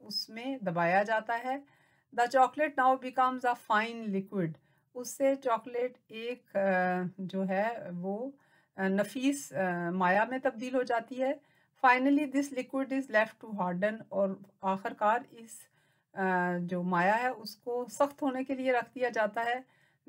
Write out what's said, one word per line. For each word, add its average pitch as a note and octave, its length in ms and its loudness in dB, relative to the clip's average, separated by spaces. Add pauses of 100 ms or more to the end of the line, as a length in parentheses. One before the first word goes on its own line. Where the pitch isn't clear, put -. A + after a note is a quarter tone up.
उसमें A3+ 600 -8
दबाया F3 400 2
जाता A3 320 -2
है। B3+ 440 -8 (360)
the A#3+ 160 2
chocolate C#4 480 2
now C4 240 4
becomes B3+ 420 0
a A#3+ 100 2 (160)
fine A3 440 0
liquid। F#3+ 380 -2 (420)
उससे C4+ 400 0
चॉकलेट B3 600 -2 (140)
एक, A#3 460 -8
अ, F#3 640 0
जो F#3+ 200 -4
है G3 480 -2
वो, G3+ 420 -6 (440)
अ, F#3+ 100 0
नफीस, A3+ 640 0
अ, F3 380 -2
माया F#3 340 4
में B3+ 140 -4
तब्दील B3+ 360 -2
हो B3+ 80 2
जाती A#3+ 320 -2
है। C4 260 -2 (440)
Finally C4+ 500 6
this C#4 220 0
liquid C4 340 -4
is C4+ 200 -4
left A3 340 0
to G#3+ 140 -8
harden, F#3 520 -2
और G3 300 0 (220)
आखिरकार G#3+ 680 0
इस, A3+ 360 -20 (460)
अ, G3 60 -4 (360)
जो F3 260 -4
माया F3+ 300 2
है B3 200 0
उसको A#3+ 540 -8
सख्त C#4+ 340 -2
होने C4 220 -2
के C4+ 120 -4
लिए C4 160 -2
रख A#3+ 220 -2
दिया C4 160 -2
जाता G#3+ 320 -2
है। B3 240 -4 (440)